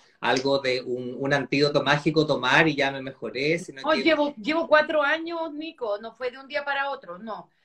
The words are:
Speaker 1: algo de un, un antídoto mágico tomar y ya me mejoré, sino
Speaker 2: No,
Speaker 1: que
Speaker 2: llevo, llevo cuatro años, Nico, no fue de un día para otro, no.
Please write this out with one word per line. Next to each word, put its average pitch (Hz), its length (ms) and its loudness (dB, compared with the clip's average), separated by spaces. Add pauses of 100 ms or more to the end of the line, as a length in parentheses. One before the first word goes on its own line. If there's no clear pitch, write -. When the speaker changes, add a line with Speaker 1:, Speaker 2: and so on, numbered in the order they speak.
(200)
Speaker 1:
algo 135 400 2
de 127 220 0
un, 127 360 -6
un 139 140 0
antídoto 143 500 2
mágico 151 440 2
tomar 139 420 4
y 143 80 0
ya 139 140 2
me 135 120 -8
mejoré, 135 560 -4
sino 135 260 -14
Speaker 2:
No, 311 100 2
Speaker 1:
que 240 60 0
Speaker 2:
llevo, 294 360 2
llevo 311 320 -2
cuatro 302 340 4
años, 330 520 -2
Nico, 294 440 -6
no 226 160 -12
fue 254 160 -6
de 262 80 -18
un 269 80 -18
día 285 180 -6
para 277 260 -2
otro, 185 280 -10
no. 202 320 -12 (140)